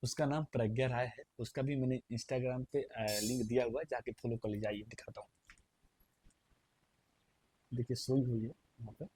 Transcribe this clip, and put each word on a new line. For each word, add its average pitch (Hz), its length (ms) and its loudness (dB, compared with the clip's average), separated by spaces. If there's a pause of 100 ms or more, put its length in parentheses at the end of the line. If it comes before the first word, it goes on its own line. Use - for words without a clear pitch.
उसका 135 220 0
नाम 143 180 2
प्रज्ञा 120 440 2
राय 123 180 2
है। - 180 -8 (160)
उसका 120 220 -4
भी 139 140 2
मैंने 127 220 2
Instagram 127 760 -2
पे, 143 80 4
अ, 107 420 -2
लिंक 120 220 2
दिया 120 200 4
हुआ 117 160 0
है, 165 40 -4
जाके 123 260 -4
फॉलो 113 260 -2
कर 110 120 -2
लीजिए। 107 180 -2
आइए 104 160 -4
दिखाता 107 380 -14
हूँ। - 80 -14 (2500)
देखिए, 123 220 0
सोई 131 260 2
हुई 123 200 2
है 113 100 -4 (300)
वहाँ 110 180 -10
पे। 160 60 -8 (100)